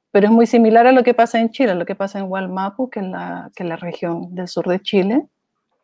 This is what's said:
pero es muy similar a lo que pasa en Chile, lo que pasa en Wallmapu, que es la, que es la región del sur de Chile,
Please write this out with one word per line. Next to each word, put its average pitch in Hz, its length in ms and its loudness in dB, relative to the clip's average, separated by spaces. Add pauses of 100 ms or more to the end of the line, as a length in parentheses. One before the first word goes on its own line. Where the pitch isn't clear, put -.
(120)
pero 208 140 4
es 220 60 4
muy 233 140 6
similar 233 400 4
a 254 60 6
lo 254 120 4
que 240 100 2
pasa 233 260 0
en 226 100 0
Chile, 226 240 0
lo 175 120 -4
que 196 80 -8
pasa 196 240 -8
en 196 80 -6
Wallmapu, 190 640 -6
que 214 100 -10
es 190 60 -6
la, 175 480 -12
que - 80 -12
es 175 60 -6
la 165 80 -8
región 175 580 -8
del 180 140 -10
sur 170 180 -6
de 185 140 -2
Chile, 202 460 0 (580)